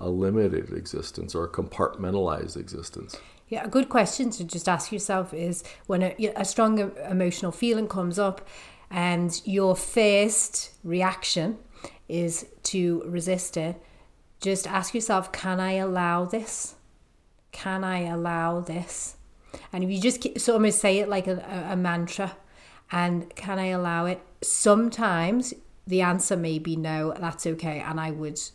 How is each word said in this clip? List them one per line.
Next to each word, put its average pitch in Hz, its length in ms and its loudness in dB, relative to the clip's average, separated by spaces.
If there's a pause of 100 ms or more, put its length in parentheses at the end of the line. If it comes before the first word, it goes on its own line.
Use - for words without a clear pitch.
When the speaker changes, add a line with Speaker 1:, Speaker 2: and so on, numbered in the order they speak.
Speaker 1:
a 90 80 -4
limited 95 640 2
existence - 640 -8
or 85 100 -2
a 85 40 -6
compartmentalized 90 1080 -2
existence. - 600 -12 (320)
Speaker 2:
Yeah, - 160 -4
a 220 40 -4
good 262 220 4
question 220 400 2
to 185 140 -6
just 170 240 -4
ask 170 220 2
yourself 190 440 -2
is 170 280 -4 (240)
when 185 160 2
a, 185 120 0 (200)
a 196 120 -2
strong 220 340 4
em-, 196 120 -2 (160)
emotional 180 440 0
feeling 226 340 2
comes 180 320 -2
up 196 300 0 (420)
and 175 540 0
your 190 320 4
first - 960 4 (100)
reaction 185 760 0 (500)
is 170 380 -2 (180)
to 175 420 2
resist 175 520 -2
it, 165 180 -2 (640)
just 190 260 0
ask 190 280 -2
yourself, 220 360 0
"Can 185 300 -2
I 190 120 0
allow 180 520 2
this? - 520 -6 (760)
Can 190 320 -4
I 185 160 0
allow 170 600 0
this?" - 560 -8 (560)
And 185 120 -2
if 185 60 0
you 190 100 0
just 247 220 4
ke-, - 180 -4
so 233 140 4
almost 214 260 6
say 196 180 4
it 202 100 0
like 190 200 0
a, 185 80 0 (320)
a, 196 40 -4
a 185 40 -2
mantra, 175 600 -2 (540)
and 175 460 0
"Can 190 240 -4
I 190 60 0
allow 175 400 0
it?" 185 140 -2 (220)
Sometimes 220 1120 2 (320)
the 185 160 2
answer 185 340 2
may 165 220 0
be, 165 180 -4
"No, 156 360 -2
that's 165 340 -4
okay," 160 340 -4
and 160 200 -4
I 160 120 -4
would 156 280 -6 (140)